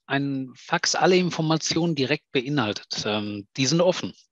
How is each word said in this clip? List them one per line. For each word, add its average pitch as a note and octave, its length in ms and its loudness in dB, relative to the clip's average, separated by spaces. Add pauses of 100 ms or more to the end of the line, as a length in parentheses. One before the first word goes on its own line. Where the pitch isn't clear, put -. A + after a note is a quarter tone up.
ein C3+ 480 -2
Fax - 400 -2
alle F3+ 220 4
Informationen E3 760 0
direkt C#3 380 -2
beinhaltet. B2 760 -2
Ähm, G#2 500 -4
die C3+ 120 0
sind E3 120 2
offen. E3+ 340 2 (180)